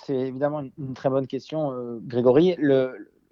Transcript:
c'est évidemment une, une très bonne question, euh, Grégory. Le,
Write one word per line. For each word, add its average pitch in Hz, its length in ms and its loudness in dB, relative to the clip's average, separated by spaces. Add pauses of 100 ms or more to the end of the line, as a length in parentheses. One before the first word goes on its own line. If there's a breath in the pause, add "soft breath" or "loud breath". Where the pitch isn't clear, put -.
c'est 143 100 -4
évidemment 131 440 -2
une, 131 180 -10
une 131 160 -8
très 135 160 -2
bonne 131 180 0
question, 143 440 -6
euh, 120 300 -8
Grégory. 127 560 4
Le, 135 520 0 (220)